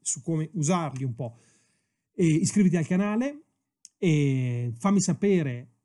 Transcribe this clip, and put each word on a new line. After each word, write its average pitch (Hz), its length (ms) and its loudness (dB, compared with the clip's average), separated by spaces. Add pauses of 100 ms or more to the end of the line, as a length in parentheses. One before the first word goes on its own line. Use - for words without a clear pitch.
su - 200 -6
come 156 320 -4
usarli 147 500 -2
un 127 100 -4
po'. 117 240 -10 (800)
E 185 100 2
iscriviti 180 520 4
al 156 100 -2
canale 220 560 -2 (540)
e 131 800 0
fammi 196 240 2
sapere 160 720 0 (120)